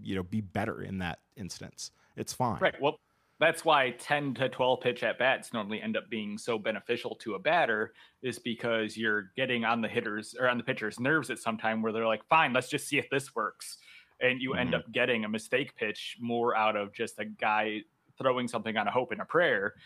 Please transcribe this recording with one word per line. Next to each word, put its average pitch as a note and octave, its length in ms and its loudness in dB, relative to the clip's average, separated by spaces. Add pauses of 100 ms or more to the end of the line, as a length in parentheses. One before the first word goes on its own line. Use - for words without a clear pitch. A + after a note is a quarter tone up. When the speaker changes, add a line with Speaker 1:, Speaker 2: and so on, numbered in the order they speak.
Speaker 1:
you G2+ 120 -6
know, F#2 80 -2
be A2 180 -2
better G#2 420 -4
in G2 160 -6
that F2 220 -4 (160)
instance, - 560 -12 (240)
it's - 160 -8
fine. B2+ 280 0
Speaker 2:
Right. F3 200 4
Well, D3+ 180 2 (400)
that's D#3+ 280 2
why C#3 320 6
ten D3 360 0
to C3 140 0
twelve B2+ 320 2
pitch B2 220 0
at A2 160 0
bats B2 340 2
normally G#2+ 300 -4
end A2 140 -4
up - 120 -4
being G#2+ 300 -6
so A2+ 200 -2
beneficial A2+ 580 -4
to G#2 180 -6
a F#2+ 40 -6
batter, A2+ 540 2 (300)
is B2 160 -6
because A2+ 580 -2
you're G#2+ 400 0
getting B2 280 0
on A#2 180 2
the G#2+ 60 -2
hitter's G#2+ 500 -4
or B2+ 100 2
on B2 80 2
the A2+ 80 -4
pitcher's A2 340 -4
nerves C3+ 300 2
at A#2 100 -4
some A2 200 -4
time A2+ 240 0
where A2 100 0
they're A2+ 140 0
like, A2 240 0
"Fine, D#3 240 6
let's B2+ 160 2
just - 180 -4
see D3 80 0
if B2 140 -2
this C3+ 240 -2
works." - 420 -4 (460)
And B2+ 180 2
you C3 140 -2
end B2 160 0
Speaker 3:
Mm-hmm. B2 100 2
Speaker 2:
up A#2 120 -16
getting A#2+ 340 2
a - 20 -6
mistake B2 480 -2
pitch - 420 -6
more A#2+ 380 0
out G#2+ 200 4
of G#2 180 -2
just A2 240 -6
a A2 80 -4
guy G#2+ 560 0 (340)
throwing B2+ 320 0
something A2 300 -2
on G#2 100 2
a - 20 2
hope B2 220 0
and G#2+ 80 -4
a A2+ 60 -6
prayer B2 480 2 (100)